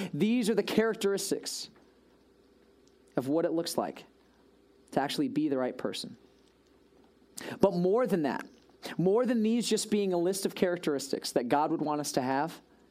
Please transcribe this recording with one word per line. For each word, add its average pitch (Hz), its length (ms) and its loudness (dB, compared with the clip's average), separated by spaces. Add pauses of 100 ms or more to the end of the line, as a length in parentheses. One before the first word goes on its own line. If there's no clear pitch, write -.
(120)
"These 214 380 2
are 226 40 2
the 196 80 2
characteristics 196 1080 0 (1500)
of 127 120 0
what 160 160 2
it 160 80 -2
looks 165 260 -2
like 87 260 -6 (880)
to 143 80 2
actually 139 280 0
be 151 200 0
the 139 80 0
right 127 200 -2
person." - 400 -6 (1400)
But 190 140 6
more 190 320 2
than 175 160 0
that, - 240 -2 (520)
more 196 260 4
than 226 180 2
these 220 240 2
just 214 240 0
being 202 220 2
a 175 60 2
list 190 260 0
of 202 100 -4
characteristics 175 800 -2
that 123 160 0
God 147 220 4
would 156 120 0
want 147 180 0
us 143 120 -4
to 135 100 2
have, 135 380 -2 (300)